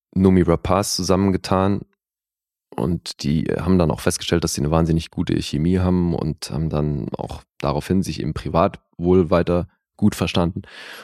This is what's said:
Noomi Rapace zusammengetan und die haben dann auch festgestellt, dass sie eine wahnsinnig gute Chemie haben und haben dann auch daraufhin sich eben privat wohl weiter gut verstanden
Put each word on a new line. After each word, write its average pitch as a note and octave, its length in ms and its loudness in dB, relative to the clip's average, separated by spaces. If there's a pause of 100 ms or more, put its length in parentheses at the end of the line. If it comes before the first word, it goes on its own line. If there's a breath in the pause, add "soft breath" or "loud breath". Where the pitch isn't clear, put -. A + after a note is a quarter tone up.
(120)
Noomi F#2 300 6
Rapace F2+ 540 0
zusammengetan F#2+ 840 0 (920)
und - 480 -4
die D2+ 220 0
haben E2 340 0
dann D#2+ 140 2
auch - 80 -6
festgestellt, - 420 -2
dass E2 120 -2
sie - 60 -4
eine D2 120 0
wahnsinnig E2 400 2
gute E2+ 280 -2
Chemie E2+ 380 0
haben F2+ 380 2
und - 340 -6
haben D#2+ 180 -4
dann D2 480 -2
auch - 260 -10 (160)
daraufhin D2 440 -2
sich D#2+ 180 -6
eben D#2 140 -4
privat E2 460 0 (160)
wohl F2 340 4
weiter F2 380 2 (300)
gut G#2 180 2
verstanden F#2 460 -2 (420 loud breath)